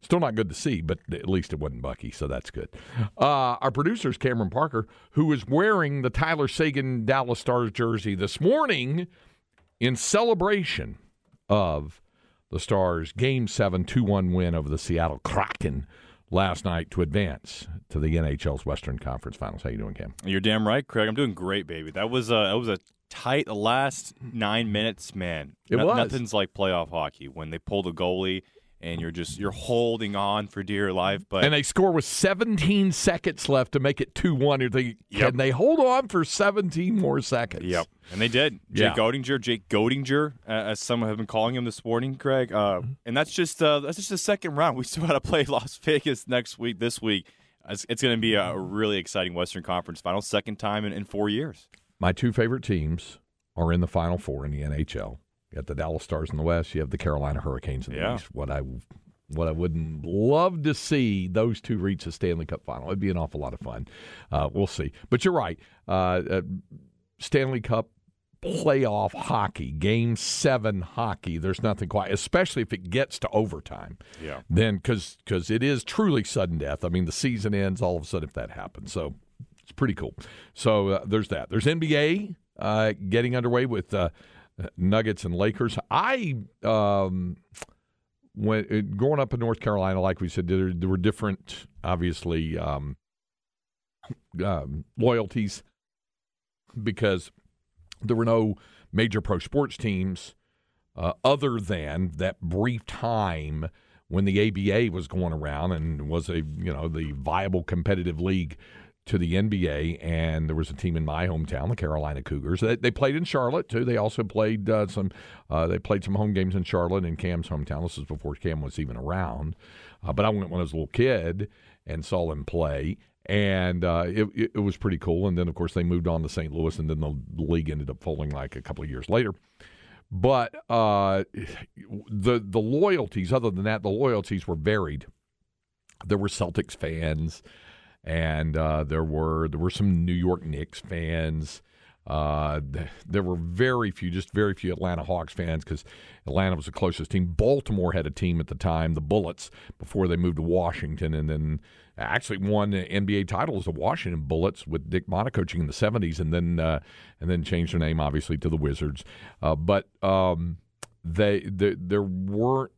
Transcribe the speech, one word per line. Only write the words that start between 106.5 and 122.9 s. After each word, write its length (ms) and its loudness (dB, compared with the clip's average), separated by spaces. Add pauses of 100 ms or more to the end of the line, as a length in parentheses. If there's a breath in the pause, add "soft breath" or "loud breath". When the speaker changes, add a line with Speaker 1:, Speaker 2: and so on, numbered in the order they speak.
Speaker 1:
know, 140 -4
the 260 -4
viable 500 0
competitive 580 0
league 380 0 (480 loud breath)
to 120 0
the 180 2
N 120 2
B 180 2
A, 300 0
and 500 0
there 80 -2
was 160 -2
a 40 -10
team 200 -2
in 100 0
my 220 0
hometown, 420 -2
the 60 0
Carolina 480 -2
Cougars. 380 -2
They, 160 4
they 140 2
played 260 2
in 80 -2
Charlotte, 440 0
too. 160 0
They 120 2
also 260 0
played, 480 0
uh, 160 4
some, 240 -2 (380 loud breath)
uh, 180 2
they 120 0
played 260 0
some 100 0
home 180 2
games 220 2
in 80 2
Charlotte 420 2
in 120 -2
Cam's 320 -2
hometown. 340 -4
This 140 -6
was 100 -10
before 280 -8
Cam 260 -4
was 180 -8
even 180 -6
around. 600 -4 (480 loud breath)
Uh, 80 -2
but 140 2
I 20 4
went 220 -2
when 100 -2
I 20 0
was 100 -4
a 40 -6
little 120 -2
kid 600 0 (380 soft breath)
and 180 -6
saw 240 0
them 160 -6
play. 540 -2 (280 soft breath)